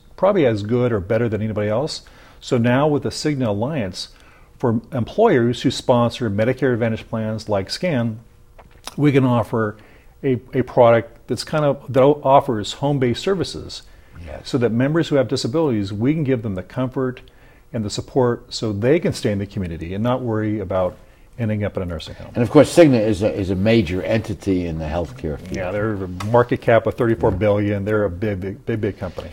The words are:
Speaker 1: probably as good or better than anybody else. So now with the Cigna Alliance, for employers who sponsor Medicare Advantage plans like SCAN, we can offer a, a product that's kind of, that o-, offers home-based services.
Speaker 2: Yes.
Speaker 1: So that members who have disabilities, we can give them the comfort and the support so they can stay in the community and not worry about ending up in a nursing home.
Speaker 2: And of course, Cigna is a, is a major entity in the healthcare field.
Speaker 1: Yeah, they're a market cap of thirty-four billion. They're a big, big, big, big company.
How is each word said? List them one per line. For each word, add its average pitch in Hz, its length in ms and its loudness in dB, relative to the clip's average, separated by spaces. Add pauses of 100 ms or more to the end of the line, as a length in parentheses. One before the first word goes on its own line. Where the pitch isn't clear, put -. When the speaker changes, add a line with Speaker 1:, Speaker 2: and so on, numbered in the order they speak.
(160)
Speaker 1:
probably 190 300 2
as 110 160 2
good 120 300 0
or 107 80 0
better 113 280 0
than 104 140 -2
anybody 107 280 -2
else. 127 340 -4 (360)
So 127 200 0
now 123 280 4
with 147 140 0
the - 80 -4
Cigna 135 380 -2
Alliance, 104 600 -4 (480)
for 117 220 0 (140)
employers 127 680 2
who 139 60 2
sponsor 120 600 0
Medicare 123 420 0
Advantage 113 380 -2
plans 110 400 -6
like 98 200 -2
SCAN, 117 520 -2 (760)
we 147 160 4
can 135 140 4
offer 113 500 0 (480)
a, 131 160 0 (140)
a 131 80 2
product 117 680 4
that's 120 160 -4
kind 151 220 -2
of, 139 260 -2
that 127 100 4
o-, 147 220 4
offers 135 480 2
home-based 139 500 0
services. - 600 -4 (440)
Speaker 2:
Yes. 67 220 -16
Speaker 1:
So 143 120 -2
that 117 120 2
members 143 380 2
who 147 80 2
have 123 100 2
disabilities, 123 640 -2
we 113 220 0
can 160 100 -2
give 127 180 0
them 104 140 -6
the 90 80 -6
comfort 127 560 -4 (540)
and 113 100 -4
the 104 60 -6
support - 640 -2
so 110 180 -4
they 120 260 2
can 170 140 0
stay 107 220 -2
in 101 60 -2
the 101 60 -4
community 82 480 -8
and 101 80 -4
not 127 200 0
worry 110 380 -2
about 92 380 -2 (400)
ending 107 280 -2
up 95 100 -6
in 95 80 -4
a - 20 -6
nursing 85 300 -10
home. - 180 -16
Speaker 2:
And 120 100 0
of 120 60 -2
course, 147 240 6
Cigna 143 260 8
is 104 220 0
a, 98 120 2
is 92 160 -2
a 95 60 0
major 92 480 2
entity 98 640 -2
in 80 100 -4
the 78 80 -6
healthcare 80 520 -6
field. 92 180 -10
Speaker 1:
Yeah, 92 160 -6
they're 104 220 -2
a 95 140 -6
market 113 540 0
cap 113 260 4
of 101 80 -2
thirty-four 113 360 2
billion. 101 520 0
They're 107 220 0
a 95 40 -2
big, 98 300 -4
big, 98 260 -10
big, 113 160 -4
big 101 160 -2
company. - 360 -10